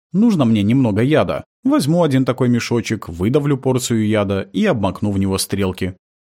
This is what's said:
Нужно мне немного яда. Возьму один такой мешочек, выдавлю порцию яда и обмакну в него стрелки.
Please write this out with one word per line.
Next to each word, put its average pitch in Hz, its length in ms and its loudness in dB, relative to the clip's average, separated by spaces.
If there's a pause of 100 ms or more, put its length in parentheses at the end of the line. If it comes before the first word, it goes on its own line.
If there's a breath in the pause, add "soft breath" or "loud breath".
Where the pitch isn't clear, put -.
(120)
Нужно 196 320 2
мне 113 180 2
немного 110 400 2
яда. 107 420 0 (180)
Возьму 175 400 2
один 131 220 2
такой 123 240 0
мешочек, 120 600 -2
выдавлю 131 500 0
порцию 123 500 0
яда 98 440 0
и 208 120 0
обмакну 104 480 -2
в 98 60 -2
него 95 200 0
стрелки. 95 580 -4 (380)